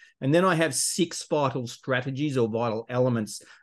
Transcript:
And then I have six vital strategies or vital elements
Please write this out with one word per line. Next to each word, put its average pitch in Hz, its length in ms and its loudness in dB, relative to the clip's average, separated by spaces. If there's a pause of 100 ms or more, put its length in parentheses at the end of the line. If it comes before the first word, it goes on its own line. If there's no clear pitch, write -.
(200)
And 135 120 0
then 175 120 6
I 185 100 4
have 160 200 2
six - 540 -2
vital 139 380 0
strategies 135 720 -2
or 117 100 4
vital 113 400 -2
elements 123 540 0 (200)